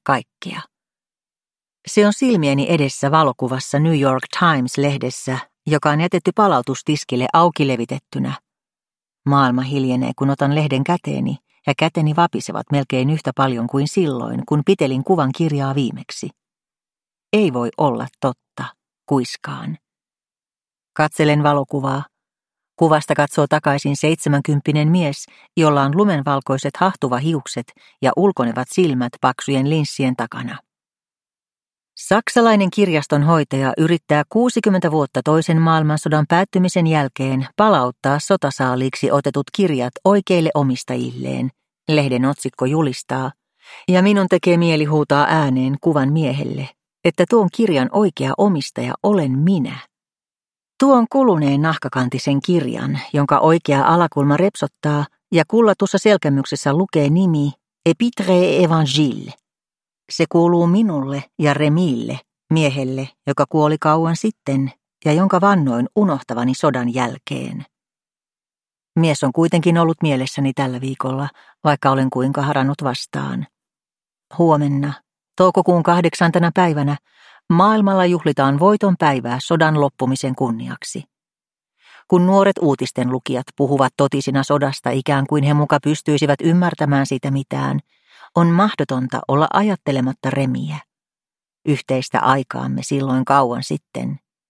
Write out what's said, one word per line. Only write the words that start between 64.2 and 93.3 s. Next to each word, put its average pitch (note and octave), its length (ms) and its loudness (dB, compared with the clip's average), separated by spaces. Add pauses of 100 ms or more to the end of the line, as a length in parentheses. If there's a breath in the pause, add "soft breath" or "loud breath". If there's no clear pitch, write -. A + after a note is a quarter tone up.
ja D3+ 80 2
jonka F3+ 280 2
vannoin C#3+ 560 2
unohtavani C3 580 0
sodan B2+ 400 -2
jälkeen. B2+ 720 -8 (1300)
Mies D#3 240 0
on C3 80 -2
kuitenkin E3+ 460 2
ollut E3 240 2
mielessäni C#3 500 -2
tällä B2+ 280 -6
viikolla, C3+ 480 -6 (360 soft breath)
vaikka C#3+ 260 0
olen C3 200 0
kuinka C3 320 -2
harannut C#3 400 -2
vastaan. C3+ 640 -8 (920)
Huomenna, C#3+ 540 2 (440)
toukokuun F3+ 460 4
kahdeksantena E3+ 720 2
päivänä, D3 420 0 (560 soft breath)
maailmalla G3 540 4
juhlitaan C#3+ 520 0
voiton G3 400 2
päivää B2+ 440 0
sodan D#3 380 0
loppumisen C3 540 -2
kunniaksi. B2 720 -8 (1040 soft breath)
Kun F3+ 180 4
nuoret G3 340 4
uutisten C3 520 0
lukijat C3 340 -6 (100)
puhuvat C3+ 400 2
totisina C#3 460 0
sodasta, C#3 480 -2
ikään C3+ 360 0
kuin D3 180 0
he D3 100 2
muka D3 280 2
pystyisivät D3 600 0
ymmärtämään D#3+ 640 0
siitä C3+ 240 -6
mitään, C#3 500 -4 (560 soft breath)
on E3+ 100 4
mahdotonta D3+ 800 -2
olla C#3+ 240 2
ajattelematta C3+ 800 -2
Remiä. C3+ 480 -4 (880)
Yhteistä C3+ 540 -2
aikaamme C3 640 -2
silloin C3+ 420 -2
kauan B2+ 380 0